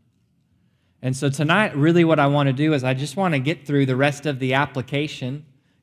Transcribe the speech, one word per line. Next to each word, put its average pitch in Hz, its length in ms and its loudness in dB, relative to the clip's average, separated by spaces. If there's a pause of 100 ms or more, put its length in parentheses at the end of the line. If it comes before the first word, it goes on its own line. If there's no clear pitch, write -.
(1000)
And 131 140 -4
so 143 140 -2
tonight, 165 460 0
really 165 280 4
what 160 160 4
I 143 80 4
want 143 200 2
to 131 60 2
do 151 200 0
is 135 100 0
I 131 100 0
just 135 220 -6
want 190 180 0
to 139 60 0
get 156 260 -6
through 143 200 2
the 131 100 0
rest 139 300 0
of 135 140 -4
the 131 160 -2
application, 143 920 -4 (380)